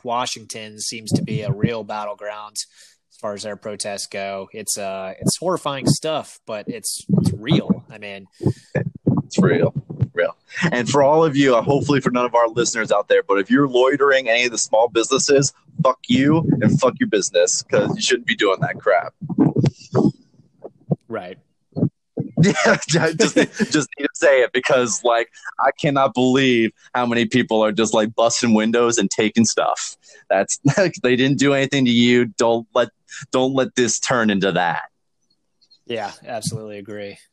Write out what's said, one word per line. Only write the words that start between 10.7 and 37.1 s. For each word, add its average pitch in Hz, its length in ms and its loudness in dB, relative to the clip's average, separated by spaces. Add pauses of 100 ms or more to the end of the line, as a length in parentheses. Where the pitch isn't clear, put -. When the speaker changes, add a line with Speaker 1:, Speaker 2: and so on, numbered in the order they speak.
Speaker 2:
And 120 180 -2
for 139 140 4
all 156 220 6
of 147 100 0
you, 139 200 4
uh, 113 60 4
hopefully 139 380 2
for 127 120 -2
none 123 140 0
of 120 80 -2
our 117 140 4
listeners 113 460 -2
out 101 160 0
there, 98 140 4
but 98 160 0
if 98 120 -2
you're 139 160 4
loitering 131 640 2
any 120 160 2
of 120 60 -2
the 110 60 -8
small 117 300 2
businesses, 135 640 2 (300)
fuck 127 240 0
you 139 320 2 (220)
and - 180 2
fuck 123 200 2
your 117 100 -2
business, 90 540 0
'cause 101 320 0
you 107 60 -6
shouldn't 120 240 -2
be 117 100 -2
doing 101 260 0
that 87 180 -6
crap. 85 340 0 (1900)
Speaker 1:
Right. 95 300 -12 (380)
Speaker 2:
<laughs> - 120 -2 (520)
Yeah, 202 380 2 (100)
ju-, 160 280 0
just, 214 200 0
Speaker 1:
<laughs> - 360 0
Speaker 2:
just 147 260 0
need 143 80 -6
to - 80 -4
say 139 300 4
it 110 100 -2
because, 123 500 0
like, 117 240 2 (320)
I 135 120 2 (100)
cannot 139 320 0
believe 127 580 2 (220)
how 123 140 -2
many 117 180 0
people 113 380 0
are 107 80 2
just, 107 240 0
like, 110 180 2
busting 117 400 2
windows 117 460 2
and 98 100 0
taking 113 340 2
stuff. - 540 -2 (320)
That's, 196 300 0 (200)
<laughs> 185 240 0
they 127 120 2
didn't 135 240 2
do 139 160 2
anything 135 300 0
to 120 60 4
you. 120 340 4
Don't 117 500 0
let, 120 140 2 (420)
don't 131 220 2
let 127 220 0
this 123 240 0
turn 117 300 0
into 98 220 2
that. 85 320 -2 (1040)
Speaker 1:
Yeah, 110 240 -8 (140)
absolutely 110 520 -10
agree. 101 400 -14 (160)